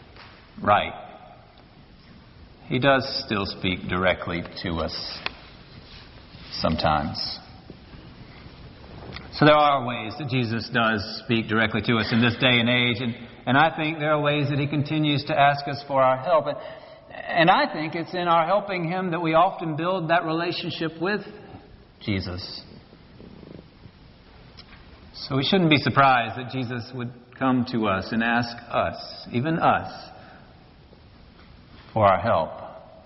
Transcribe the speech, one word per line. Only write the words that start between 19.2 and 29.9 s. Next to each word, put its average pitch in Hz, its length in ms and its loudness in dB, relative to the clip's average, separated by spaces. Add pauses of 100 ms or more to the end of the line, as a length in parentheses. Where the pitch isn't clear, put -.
often 165 420 2
build 170 360 0
that 170 140 4
relationship 160 760 -4
with 196 200 -2 (800)
Jesus. 95 600 -6 (2500)
So - 220 -4
we 139 60 0
shouldn't 175 280 4
be 147 60 6
surprised 127 600 4
that 123 140 -10
Jesus 123 420 -6
would 123 180 -8 (280)
come 127 320 2
to 110 160 2
us 98 240 0
and 113 100 0
ask 117 340 0 (140)
us, - 600 -4
even 156 260 0
us, 95 340 2 (2000)